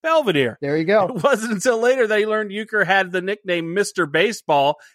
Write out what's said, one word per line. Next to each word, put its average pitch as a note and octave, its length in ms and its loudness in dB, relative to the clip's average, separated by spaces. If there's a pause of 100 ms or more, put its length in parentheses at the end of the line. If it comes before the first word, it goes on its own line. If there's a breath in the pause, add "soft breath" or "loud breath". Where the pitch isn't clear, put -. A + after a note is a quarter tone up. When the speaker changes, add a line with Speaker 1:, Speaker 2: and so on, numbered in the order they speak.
Speaker 1:
Belvedere. G3+ 580 0
Speaker 2:
There C#3+ 160 -4
you D#3+ 80 -2
go. G3 220 2
Speaker 1:
It G#3 180 -6
wasn't A#3 300 0
until A3+ 260 0
later B3 260 2
that G#3+ 120 0
he G#3+ 80 0
learned G#3+ 240 -4
Uecker G#3 360 -2
had F#3+ 240 2
the F3+ 120 -2
nickname F3 520 -4
Mister F#3+ 320 -2
Baseball D3+ 720 0 (180 soft breath)